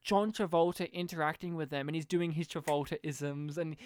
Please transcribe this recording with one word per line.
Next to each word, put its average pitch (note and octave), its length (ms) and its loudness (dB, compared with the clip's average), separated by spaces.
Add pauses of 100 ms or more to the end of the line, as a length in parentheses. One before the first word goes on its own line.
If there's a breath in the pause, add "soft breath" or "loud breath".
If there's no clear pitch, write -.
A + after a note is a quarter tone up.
John G#3 320 4
Travolta F3 580 2
interacting E3+ 640 -2
with D#3 140 -4
them C#3+ 180 -2
and D#3 80 -2
he's D#3+ 100 -2
doing E3+ 260 2
his D#3+ 160 -2
Travolta-isms D3 1120 -2
and D#3+ 160 -4 (100)